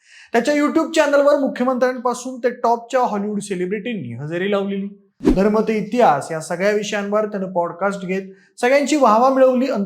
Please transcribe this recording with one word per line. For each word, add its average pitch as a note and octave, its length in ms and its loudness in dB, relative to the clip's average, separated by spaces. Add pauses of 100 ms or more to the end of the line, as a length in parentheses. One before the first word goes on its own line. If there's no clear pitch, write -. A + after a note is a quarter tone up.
(340)
त्याच्या C4+ 220 2
YouTube D4 360 0
चॅनलवर C#4+ 480 4
मुख्यमंत्र्यांपासून B3+ 1000 -2
ते A#3+ 100 0
टॉपच्या A#3 500 -2
हॉलिवूड G#3 420 -2
सेलिब्रिटींनी F3+ 720 -6
हजेरी E3 380 -4
लावलेली. G3 600 -6 (240)
धर्म G#3 240 2
ते A3 180 0
इतिहास G3 540 2
या D#3+ 80 -4
सगळ्या F3+ 320 -2
विषयांवर G#3 540 -2
त्यानं F#3+ 260 -6
पॉडकास्ट F3+ 540 -4
घेत F#3+ 160 -4 (400)
सगळ्यांची C#4 340 2
वाहवा B3 340 4
मिळवली C4 360 4
आणि A3+ 200 -2